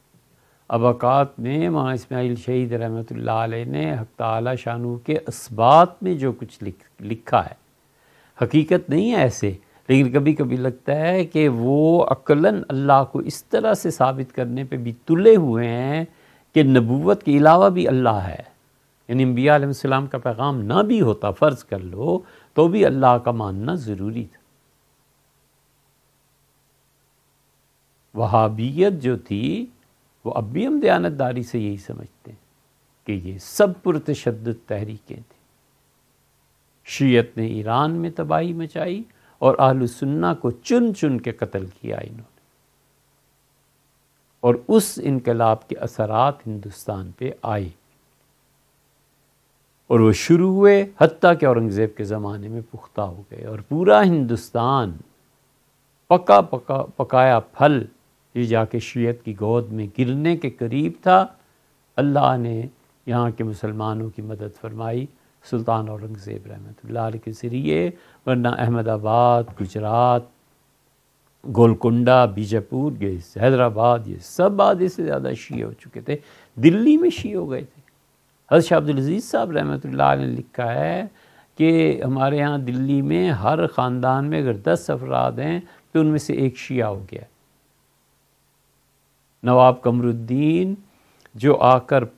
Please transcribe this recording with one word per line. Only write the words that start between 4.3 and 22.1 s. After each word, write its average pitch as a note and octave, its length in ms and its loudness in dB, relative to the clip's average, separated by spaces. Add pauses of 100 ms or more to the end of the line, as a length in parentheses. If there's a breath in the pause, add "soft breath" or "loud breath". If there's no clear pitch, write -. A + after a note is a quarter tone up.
शानू A#2+ 400 -8 (100)
के D3+ 120 -2
असबात C#3 840 4
में F#3 160 -2
जो C3 140 -2
कुछ - 300 -14
लिख-, - 280 -14 (120)
लिखा A2+ 380 -2
है, - 160 -8 (840 soft breath)
हकीकत D3+ 520 0
नहीं F#3 200 0
है A3 80 0
ऐसे, G#2 400 -2 (300 soft breath)
लेकिन C3 240 4
कभी-कभी C#3+ 440 0
लगता B2+ 380 -4
है E3+ 320 0
कि D3+ 240 0
वो C#3+ 480 2 (120)
अक्लन E3 500 2 (100)
अल्लाह C#3 340 4
को C#3 180 -6
इस - 280 -12
तरह G#3+ 240 0
से E3+ 160 -4
साबित C3 420 -2
करने B2+ 320 -6
पे C3+ 140 -8
भी A#2 140 -8 (160)
तुले G3 280 6
हुए A#2+ 300 0
हैं C#3 400 -4 (500 soft breath)
कि D3+ 80 6
नबूवत C3+ 580 2
के C#3+ 160 2
अलावा E3+ 320 8
भी F3+ 160 -2
अल्लाह B2 340 2
है। F#2 260 -10 (600)
यानी B2+ 140 0
अंबिया C3 320 4
अलैहिस्सलाम C#3 520 0
का C3+ 120 -8
पैगाम B2 460 -4
ना D3+ 180 0
भी A3 160 0
होता, G#2 320 0
फ़र्ज़ C#3 340 0
कर G2 160 -8
लो, A#2 440 -6 (320 soft breath)